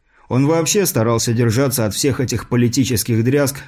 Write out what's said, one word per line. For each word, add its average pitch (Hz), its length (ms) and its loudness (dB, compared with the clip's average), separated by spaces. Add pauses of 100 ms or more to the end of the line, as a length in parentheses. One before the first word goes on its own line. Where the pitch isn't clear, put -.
(280)
Он 135 180 0
вообще 165 400 0
старался 117 460 0
держаться 117 540 0
от 98 80 -4
всех 135 240 -2
этих 123 300 -4
политических 120 760 0
дрязг 139 460 0